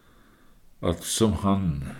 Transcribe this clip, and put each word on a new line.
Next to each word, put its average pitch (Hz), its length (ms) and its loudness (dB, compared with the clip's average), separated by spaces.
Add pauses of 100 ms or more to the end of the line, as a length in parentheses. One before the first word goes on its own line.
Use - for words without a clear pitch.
(800)
at 87 240 0
som 107 400 2
han, 98 260 2 (300)